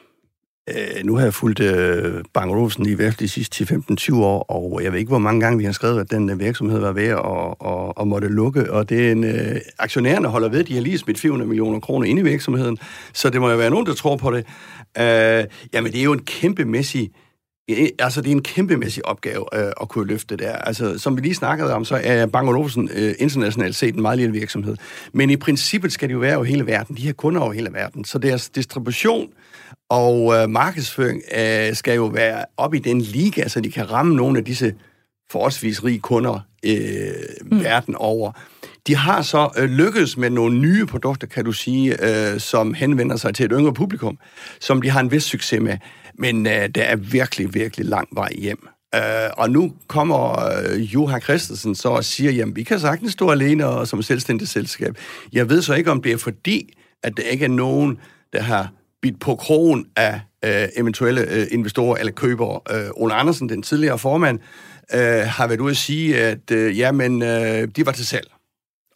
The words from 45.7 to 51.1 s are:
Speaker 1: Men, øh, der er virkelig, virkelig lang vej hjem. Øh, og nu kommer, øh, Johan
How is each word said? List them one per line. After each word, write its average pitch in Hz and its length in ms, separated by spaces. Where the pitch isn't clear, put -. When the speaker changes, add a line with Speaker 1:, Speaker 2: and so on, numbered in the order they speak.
Speaker 1:
Men, 113 280
øh, 104 280
der 107 80
er 120 120
virkelig, 107 580
virkelig 110 320
lang - 300
vej 101 220
hjem. - 300
Øh, 110 60
og 113 120
nu 151 240
kommer, 135 520
øh, 104 200
Johan 135 280